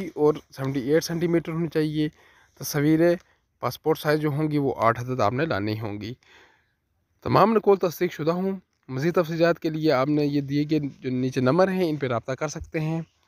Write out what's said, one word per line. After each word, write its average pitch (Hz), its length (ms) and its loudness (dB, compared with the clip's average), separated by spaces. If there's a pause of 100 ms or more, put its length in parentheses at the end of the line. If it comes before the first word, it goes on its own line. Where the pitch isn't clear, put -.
(180)
और 151 220 4 (120)
सेवेंटी 135 280 -4 (120)
एट 160 120 4
सेंटीमीटर 170 480 -2
होनी 165 180 -2
चाहिए। 151 400 0 (500)
तस्वीरें 160 580 2 (460)
पासपोर्ट 151 360 -2
साइज़ 156 220 0
जो 151 100 0
होंगी 151 260 0
वो 139 140 0 (120)
आठ 117 160 4
अदद 127 220 -4
आपने 120 240 2
लानी 107 320 -2
होंगी। 104 380 -8 (1080)
तमाम 180 300 4
नकूल 202 240 4
तस्दीक 175 340 -2
शुदा 160 200 -2
हूँ। 190 260 -4 (300)
मज़ीद 139 240 -2
तफसीलात 170 440 2
के 165 120 -4
लिए 156 240 0
आपने 147 320 2
ये 143 180 0
दिए 143 220 -2
गए 151 140 0
जो 139 320 -8
नीचे 127 300 -2
नंबर 165 280 4
हैं, 185 160 0
इन 156 120 -2
पर 139 120 -4
रब्ता 123 260 -4
कर 156 140 -6
सकते 165 300 -8
हैं। 160 260 -4 (220)